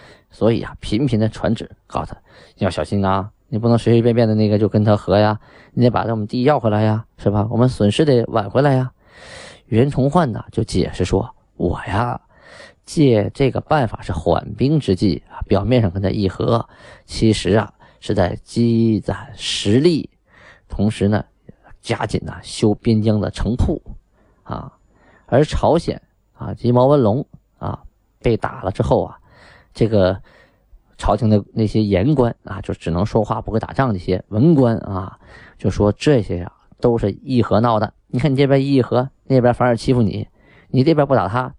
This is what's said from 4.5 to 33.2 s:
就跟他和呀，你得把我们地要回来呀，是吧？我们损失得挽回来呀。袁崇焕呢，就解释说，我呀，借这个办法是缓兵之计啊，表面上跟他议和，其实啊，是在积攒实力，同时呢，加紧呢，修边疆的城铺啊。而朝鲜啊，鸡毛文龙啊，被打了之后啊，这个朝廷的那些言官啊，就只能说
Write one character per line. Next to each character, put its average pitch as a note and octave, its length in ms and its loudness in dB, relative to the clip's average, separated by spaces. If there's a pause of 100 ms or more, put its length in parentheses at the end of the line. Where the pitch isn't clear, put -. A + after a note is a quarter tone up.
就 G#2 100 2
跟 G#2+ 160 2
他 G#2 140 4
和 G2 220 2
呀， G#2+ 200 2 (340)
你 B2 100 2
得 B2 80 4
把 F#2 140 -2
我 A2+ 100 -2
们 G#2 100 -4
地 B2 160 -6
要 C#3 180 2
回 A2 120 0
来 G#2+ 100 2
呀， A2 240 0 (140)
是 - 100 0
吧？ G#2 220 0
我 A2 60 -2
们 B2 120 4
损 G#2 220 2
失 - 120 0
得 B2+ 220 4
挽 G2+ 240 -4
回 C3 140 2
来 C#3+ 100 4
呀。 B2+ 180 0 (760)
袁 C3+ 240 2
崇 C3+ 180 0
焕 D3 220 2
呢， A2+ 200 -8
就 A2 120 -4
解 - 280 -2
释 - 140 -2
说， G#2 300 -2 (200)
我 - 300 -4
呀， A#2+ 340 -4 (640)
借 A2+ 480 2
这 C3 200 0
个 - 100 -4
办 C#3+ 260 0
法 - 140 -10
是 - 100 -8
缓 E2 440 -2
兵 C#3 240 0
之 G2 160 0
计 F2+ 340 -2
啊， - 80 -18 (100)
表 G2+ 160 0
面 A#2+ 180 2
上 F#2+ 100 0
跟 F#2+ 100 -6
他 G2+ 80 -2
议 G#2 180 -2
和， A2+ 400 -2 (380)
其 - 260 0
实 F#2 200 0
啊， G#2 200 0 (280)
是 - 160 -6
在 F#2 280 0
积 A2+ 560 0
攒 - 360 -8
实 - 440 0
力， D#3+ 300 0 (580)
同 G2+ 220 -2
时 G2+ 180 -2
呢， G#2 160 0 (560)
加 - 280 -6
紧 - 180 -4
呢， F#2 160 -10
修 - 320 -2
边 A2 300 0
疆 G#2+ 160 2
的 F2+ 100 -4
城 - 260 -4
铺 - 240 0 (640)
啊。 - 320 -12 (540)
而 C#3+ 160 4
朝 C#3+ 340 0
鲜 - 240 -6 (420)
啊， A2 100 -8
鸡 A#2+ 180 -2
毛 B2 160 4
文 D3 140 4
龙 A2 240 0 (320)
啊， - 260 -10 (360)
被 A#2 160 0
打 G#2 280 -8
了 - 80 -2
之 - 120 -4
后 A2+ 200 2
啊， - 140 -10 (560)
这 A2+ 140 0
个 G2 320 2 (800)
朝 - 180 0
廷 G#2+ 140 0
的 G#2 140 4 (100)
那 A2+ 120 0
些 G#2+ 160 -2
言 G2+ 320 2
官 A#2+ 300 0
啊， F#2+ 180 -12
就 G2 120 -8
只 - 180 -8
能 E2+ 140 -2
说 A2 180 0